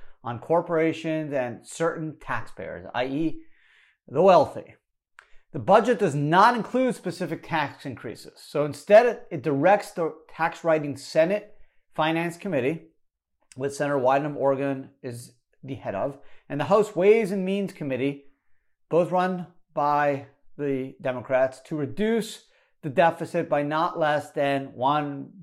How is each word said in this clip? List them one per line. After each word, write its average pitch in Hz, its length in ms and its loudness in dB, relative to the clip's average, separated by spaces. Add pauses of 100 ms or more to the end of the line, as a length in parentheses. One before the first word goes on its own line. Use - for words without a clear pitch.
(240)
on 120 160 -8
corporations 160 960 0
and 123 340 -4
certain 156 540 -4
taxpayers, 90 720 -8
I 127 120 -2
E, 143 340 -2 (680)
the 135 140 0
wealthy. 175 540 4 (760)
The 156 80 -8
budget 208 400 4
does 185 160 0
not 175 400 6
include 247 400 0
specific 165 520 -8
tax 147 380 -4
increases. - 580 -14
So 147 220 -2
instead, 202 400 6
it, - 240 -4
it 143 140 -8
directs 160 480 2
the 165 240 -6 (120)
tax - 360 -6
writing 151 340 0
Senate 170 560 -2 (400)
Finance 165 440 -2
Committee, 160 480 -2 (680)
which 139 180 -4
Senator 143 260 -2
Wyden 135 260 4
of 147 100 -6
Oregon 135 540 0 (140)
is 120 300 -12 (300)
the 131 120 -10
head 113 180 -8
of, 127 240 -4 (320)
and 143 100 -4
the 147 60 -4
House 208 300 2
Ways 202 340 4
and 190 160 -4
Means 196 260 -4
Committee, 139 520 -4 (680)
both 160 220 2
run 180 340 -2 (300)
by 147 500 0 (320)
the 135 420 -4
Democrats, 131 680 -2
to 165 100 -6
reduce 214 680 -2 (360)
the 156 80 -8
deficit 165 580 0
by 147 140 0
not 156 380 -2
less 151 320 0
than 139 420 -2
one 139 560 -2 (140)